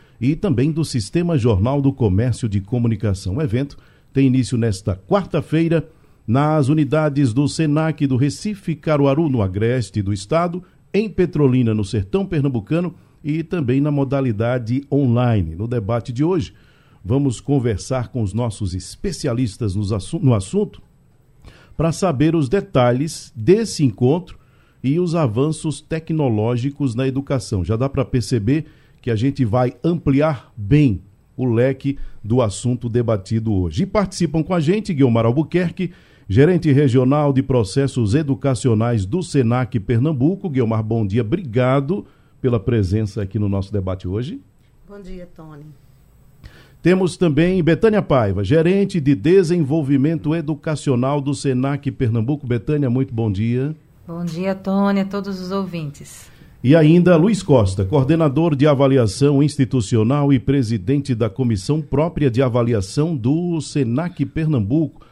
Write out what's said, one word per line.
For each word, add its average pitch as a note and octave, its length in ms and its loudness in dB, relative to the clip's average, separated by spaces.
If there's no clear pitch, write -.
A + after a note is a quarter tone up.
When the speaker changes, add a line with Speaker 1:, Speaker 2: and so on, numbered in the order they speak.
Speaker 1:
e C#3+ 160 0
também D3+ 340 0
do D#3 140 -2
Sistema E3+ 520 -2
Jornal A#2 440 2
do C3+ 100 2
Comércio A#2 560 0
de G2+ 140 -2
Comunicação. G#2 760 -2
O D3 60 -4
evento C3+ 360 -4
tem C3+ 140 4
início B2+ 300 0
nesta G#2 380 -2
quarta-feira E3 920 0
nas C#3+ 440 2
unidades D3 640 2
do C#3+ 160 2
senac D#3 580 0
do C3 80 0
Recife, D3 580 -4
Caruaru, D3 540 2
no B2+ 140 0
agreste G#2+ 600 -2
do G2 120 -2
estado, E3+ 500 -2
em G#3+ 160 0
Petrolina, C3 640 2
no G#2+ 100 -2
sertão A#2 420 -2
pernambucano, D3 720 -2
e D#3 220 -4
também C#3 380 0
na D3 100 0
modalidade B2+ 1000 -2
online. A#2 680 2
No G#2 120 -6
debate A#2+ 460 -4
de B2+ 100 -2
hoje, D#3+ 300 -2
vamos C3 380 0
conversar B2 680 -2
com A#2+ 160 -6
os F#2 100 -4
nossos G#2+ 400 -4
especialistas A#2 1000 -4
nos G#2 160 -2
assu-, A2+ 280 -4
no C3 140 4
assunto F#3 480 -4
para E3 160 -2
saber D#3+ 420 2
os D#3 140 2
detalhes C3+ 880 0
desse E3 480 2
encontro C3+ 560 0
e C3+ 160 0
os F3+ 160 -2
avanços D3+ 680 -2
tecnológicos C3+ 1120 -2
na C3 100 -2
educação. B2+ 600 -4
Já A2 100 0
dá C3 140 -2
pra C3+ 160 -2
perceber B2+ 640 -2
que B2 100 -4
a A2+ 40 0
gente C#3 280 -2
vai B2 400 0
ampliar D3+ 720 -2
bem A2 460 2
o B2+ 80 -4
leque C3+ 560 0
do A#2 180 2
assunto A#2+ 460 -2
debatido A2 680 -2
hoje. F#2 300 0
E - 20 0
participam F3+ 560 -2
com E3+ 120 -4
a F3 80 2
gente G3+ 320 0
Guilmar A#2 320 4
Albuquerque, E3+ 680 -2
gerente D3+ 420 4
regional C3+ 600 4
de C3 100 2
processos B2 720 0
educacionais A#2+ 880 0
do D3+ 160 -4
senac B2 600 0
Pernambuco. D3+ 680 0
Guilmar, A2+ 320 0
bom A2 240 -2
dia, G#2+ 180 -2
obrigado C#3 800 -2
pela A#2+ 160 2
presença G#2+ 640 0
aqui F#2+ 160 -6
no G#2 120 -2
nosso G2 240 -4
debate F#2 340 -6
hoje. B2+ 320 -6
Speaker 2:
Bom G3+ 140 -20
dia, F3+ 340 -16
Tony. D#3 300 -20
Speaker 1:
Temos F#3 360 2
também F3 440 2
Betânia F#3+ 400 4
Paiva, G#2 440 0
gerente F3 560 2
de C#3 120 2
desenvolvimento D3+ 1200 2
educacional D3 840 -2
do C#3 140 -4
senac C3+ 580 -2
Pernambuco. A#2+ 560 -2
Betânia, C3+ 420 -2
muito C3+ 240 -2
bom A2+ 160 -2
dia. A#2+ 460 -2
Speaker 3:
Bom E3+ 180 -10
dia, F#3 300 -6
Tony, G3 460 0
a G3 40 -2
todos G3 340 -8
os F3+ 120 -8
ouvintes. E3+ 800 -8
Speaker 1:
E C3 120 6
ainda E3+ 400 8
Luiz F#3+ 280 2
Costa, G2+ 420 4
coordenador D3+ 680 2
de C3+ 100 2
avaliação C#3 800 4
institucional C3+ 880 2
e B2+ 60 4
presidente C3 760 -2
da A2 160 -2
comissão A#2+ 500 -2
própria D3 520 -2
de A#2 100 0
avaliação A#2+ 720 0
do D#3 460 -2
senac C#3+ 640 -4
Pernambuco. D3 880 -2